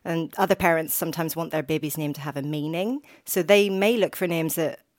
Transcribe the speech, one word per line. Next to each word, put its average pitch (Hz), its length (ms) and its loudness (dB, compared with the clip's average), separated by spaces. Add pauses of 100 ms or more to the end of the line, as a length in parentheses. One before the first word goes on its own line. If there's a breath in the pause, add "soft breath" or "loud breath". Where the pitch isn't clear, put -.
and 165 320 -2
other 190 200 2
parents 165 360 2
sometimes 165 420 -2
want 165 180 -4
their 156 100 0
baby's 151 340 -2
name 147 160 -2
to 143 80 -10
have 143 160 -8
a 139 60 -2
meaning, 160 580 -2 (240 soft breath)
so - 180 0
they 202 280 6
may 202 260 2
look 190 180 2
for 190 120 -2
names 165 300 -2
that 156 240 -2 (180)